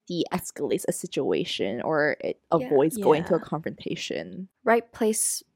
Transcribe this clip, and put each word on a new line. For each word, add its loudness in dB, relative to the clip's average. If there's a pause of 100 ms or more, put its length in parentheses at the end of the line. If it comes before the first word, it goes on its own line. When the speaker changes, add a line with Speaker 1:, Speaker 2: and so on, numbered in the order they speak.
Speaker 1:
de-escalates -2
a 2
situation -2
or 2
it -4 (180)
Speaker 2:
Yeah. -4
Speaker 1:
avoids 4
going 4
to 2
a 6
Speaker 3:
Yeah. -6
Speaker 1:
confrontation. -8 (160)
Speaker 2:
Right 2
place, -2 (120)